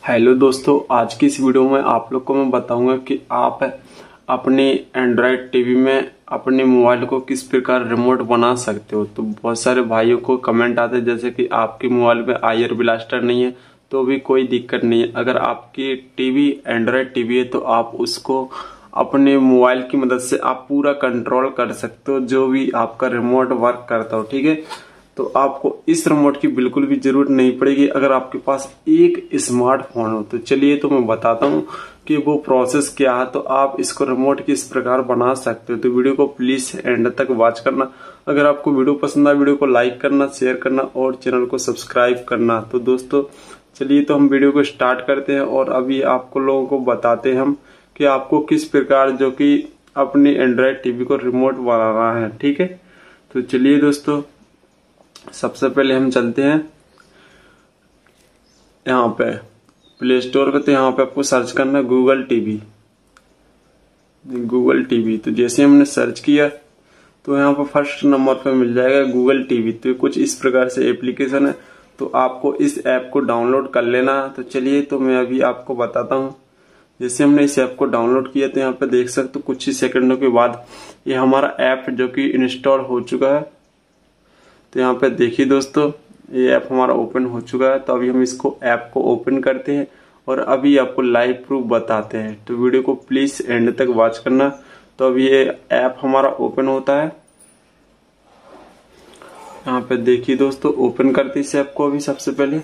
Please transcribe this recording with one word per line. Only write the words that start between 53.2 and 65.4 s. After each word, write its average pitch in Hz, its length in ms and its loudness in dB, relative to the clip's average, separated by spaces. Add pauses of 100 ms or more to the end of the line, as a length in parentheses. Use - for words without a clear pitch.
तो 127 120 -4
चलिए 135 360 2
दोस्तों, 147 420 0 (1120)
सबसे - 380 -4
पहले 131 260 2
हम 131 160 0
चलते 120 320 0
हैं 147 120 2 (2250)
यहाँ 127 260 2
पे 113 200 -2 (680)
प्ले 127 200 2
Store 135 300 0
पे। 143 80 2
तो 143 120 0
यहाँ 131 200 4
पे 131 100 0
आपको 135 220 -2
search 123 280 0
करना 139 280 0
है 131 60 0
Google 127 440 2
टीवी, 107 280 -2 (1900)
Google 127 420 2
टीवी। 110 280 0
तो 123 160 -6
जैसे 120 300 2